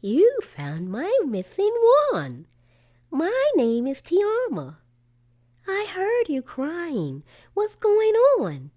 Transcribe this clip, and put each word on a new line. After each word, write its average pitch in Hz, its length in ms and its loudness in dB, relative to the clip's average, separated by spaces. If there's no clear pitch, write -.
You 359 420 4
found 160 480 -10
my 269 200 -6
missing 277 480 -2
wand. 135 320 -6
My 480 460 0
name 240 320 2
is 269 120 -6
Tiama. 381 760 -2
I 403 220 -4
heard 440 400 -2
you 262 140 -2
crying. 262 800 -6
What's 415 200 -2
going 427 380 2
on? 320 640 2